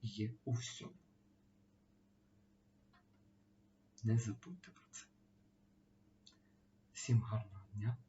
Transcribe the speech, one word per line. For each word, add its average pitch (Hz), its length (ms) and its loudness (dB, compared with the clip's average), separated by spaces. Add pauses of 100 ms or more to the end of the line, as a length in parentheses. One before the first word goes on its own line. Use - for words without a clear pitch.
є 107 320 -2 (120)
у 131 60 0
всьому. - 420 -4 (3000)
Не 113 160 8
забудьте 117 520 -6
про - 200 -20
це. - 140 -14 (1900)
Всім - 280 6
гарного - 520 -4
дня 110 240 -2 (120)